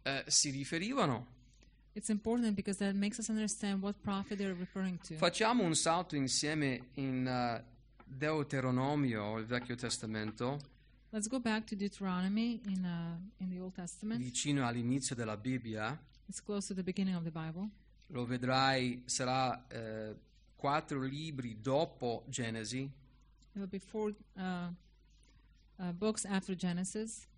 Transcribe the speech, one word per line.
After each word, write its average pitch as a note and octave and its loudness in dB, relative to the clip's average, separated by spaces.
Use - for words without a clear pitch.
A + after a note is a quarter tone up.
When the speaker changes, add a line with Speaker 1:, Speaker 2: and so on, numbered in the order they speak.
Speaker 1:
eh, C3+ -2
si D3 4
riferivano. D#3+ 0
Speaker 2:
It's G#3+ -6
important A3 2
because G3 -2
that G3 2
makes G3+ 2
us A3 -4
understand G#3 0
what G3+ -2
prophet G3 -2
they're F#3+ 0
referring F#3 -2
to. D#3+ -6
Speaker 1:
Facciamo G#3+ 6
un D#3+ 6
salto E3+ 4
insieme C#3+ 2
in, C3 0
eh, B2 2
Deuteronomio, C3+ 2
il A2 -2
Vecchio B2 -2
Testamento. A2+ -2
Speaker 2:
Let's G#3+ -2
go C4 0
back A3 0
to G#3+ -6
Deuteronomy G3 0
in, F#3+ 0
uh, E3+ -4
in F#3 -2
the F3+ -4
Old F#3 -6
Testament. G#3+ -4
Speaker 1:
Vicino D3 2
all'inizio B2 0
della A2 -2
Bibbia. A2+ -2
Speaker 2:
It's - -10
close G3+ -4
to G3+ -4
the F#3 -4
beginning F#3 0
of E3+ -2
the E3 -4
Bible. D#3+ -6
Speaker 1:
Lo B2 -2
vedrai, B2+ 2
sarà, B2+ 0
eh, A2 -6
quattro C#3+ 0
libri C3+ -4
dopo C3 0
Genesi. A2+ -4
Speaker 2:
It C#3 -6
will G3 -6
be F#3+ -6
four, G#3+ -4
uh, F#3+ -10
uh, F3+ -2
books G#3+ 0
after F#3+ 0
Genesis. F#3 -2